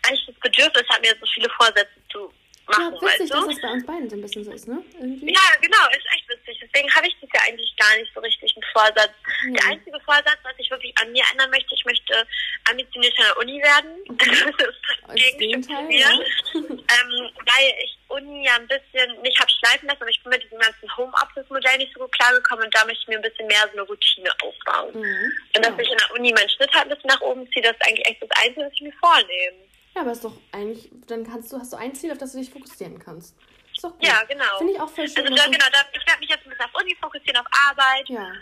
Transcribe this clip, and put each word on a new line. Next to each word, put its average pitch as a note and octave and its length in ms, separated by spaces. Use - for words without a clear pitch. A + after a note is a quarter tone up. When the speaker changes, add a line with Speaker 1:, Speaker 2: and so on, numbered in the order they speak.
Speaker 1:
eigentlich C#4 200
das - 80
Bedürfnis C#4+ 540
habe, A3 120
mir A3+ 180
so A3 140
viele A3+ 160
Vorsätze G#3+ 500
zu G3+ 200
machen, E4+ 260
Speaker 2:
Ja, - 80
witzig, F#4+ 60
Speaker 1:
weißt F4+ 120
du? C#4 40
Speaker 2:
dass D4+ 120
das D4 140
bei B3 80
uns B3 160
beiden D4+ 240
so G#3 60
ein G3+ 60
bisschen G#3 220
so G#3 80
ist, - 160
ne? C#4+ 160
Irgendwie. C4+ 340
Speaker 1:
Ja, F#4+ 80
genau, E4+ 280
ist - 240
echt - 160
witzig. - 320
Deswegen C#4 320
habe D#4+ 140
ich F4 140
das C#4 120
ja - 140
eigentlich A3+ 300
gar G#3+ 200
nicht A3 160
so - 60
richtig - 360
einen - 180
Vorsatz. G#3+ 380
Speaker 2:
Mhm. C4 100
Speaker 1:
Der A#3 100
einzige D4+ 360
Vorsatz, D4 420
was C4 140
ich B3 120
wirklich B3 320
an A#3 100
mir B3 200
ändern C4 180
möchte, C4 240
ich - 120
möchte A#3 420
ambitioniert B3 500
an A3+ 60
der G#3 120
Uni C4 240
werden. D4 300
Speaker 2:
Mhm. A#3+ 100
Speaker 1:
<laughs> C#4+ 400
Das - 120
ist - 180
das - 220
Speaker 2:
Als - 120
Speaker 1:
Gegenstück B3+ 100
zu - 60
Speaker 2:
Gegenteil, B3+ 500
Speaker 1:
mir. D#4 120
Speaker 2:
ja. C#4 200
<laughs> D4+ 240
Speaker 1:
Ähm, A#3+ 420
weil C4 280
ich - 140
Uni C#4+ 380
ja B3 100
ein A#3 120
bisschen, B3+ 540
nicht B3+ 180
hab A#3+ 120
schleifen C4+ 380
lassen, C#4+ 120
aber A#3 80
ich - 140
bin B3 80
mit B3+ 120
diesem A3+ 160
ganzen A3 280
Homeoffice-Modell C4 840
nicht C4 140
so B3 60
gut B3+ 140
klargekommen A#3+ 520
und A3 100
da A3 100
möchte A3+ 160
ich - 80
mir A3 80
ein G#3+ 40
bisschen A3 260
mehr G#3 200
so G#3 60
eine G3+ 80
Routine F#3+ 480
aufbauen. - 540
Speaker 2:
Mhm. - 360
Speaker 1:
Und A3 100
dass A3 100
Speaker 2:
Ja. F3 40
Speaker 1:
ich A#3+ 120
in A#3 60
der A#3 140
Uni A#3+ 220
meinen G#3 160
Schnitt C#4 240
halt D4+ 120
ein C#4 100
bisschen C4 140
nach C4+ 120
oben B3+ 300
ziehe, B3+ 120
das A3+ 100
ist - 120
eigentlich - 220
echt A3+ 140
das - 80
Einzige, C#4 220
was C#4+ 80
ich - 80
mir D4 120
vornehme. B3 640
Speaker 2:
Ja, F4+ 60
aber B3 100
ist A#3 120
doch G#3+ 140
eigentlich, G#3+ 360
dann A3+ 180
kannst A#3 260
du, C4+ 80
hast B3+ 140
du A#3 40
ein C4 180
Ziel, E4 160
auf C4+ 60
das C4 140
du C4 60
dich B3+ 120
fokussieren - 500
kannst. E3+ 360
Ist - 80
doch F4 80
gut. E4 160
Speaker 1:
Ja, A3 160
genau. A#3+ 340
Speaker 2:
Finde F#4 160
ich - 60
auch D#4 100
voll D4+ 180
schön, C4+ 180
Speaker 1:
Also, C4+ 100
Speaker 2:
dass C#4+ 40
Speaker 1:
ja, D4 60
Speaker 2:
du C4+ 60
Speaker 1:
genau, C#4+ 220
da, C#4 60
ich - 160
werde E4 140
mich D4+ 80
jetzt D4+ 160
ein C4+ 40
bisschen B3 160
auf - 160
Uni F#4 200
fokussieren, D4 360
auf B3 100
Arbeit. C4+ 380
Speaker 2:
Ja. G#3 240